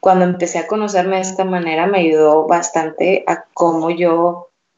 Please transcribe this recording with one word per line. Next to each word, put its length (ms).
cuando 260
empecé 320
a 80
conocerme 500
de 60
esta 220
manera 420
me 140
ayudó 460
bastante 800
a 180
cómo 360
yo, 600